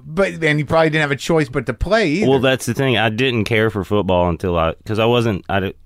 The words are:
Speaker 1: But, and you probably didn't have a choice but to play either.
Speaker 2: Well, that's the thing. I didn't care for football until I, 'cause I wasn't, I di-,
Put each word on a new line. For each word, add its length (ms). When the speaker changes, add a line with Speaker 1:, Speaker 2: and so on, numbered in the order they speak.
Speaker 1:
But, 400
and 140
you 80
probably 240
didn't 120
have 100
a 40
choice 340
but 180
to 80
play 340
either. 200
Speaker 2:
Well, 100
that's 260
the 80
thing. 240
I 120
didn't 340
care 260
for 140
football 440
until 300
I, 160
'cause 140
I 80
wasn't, 420
I 120
di-, 140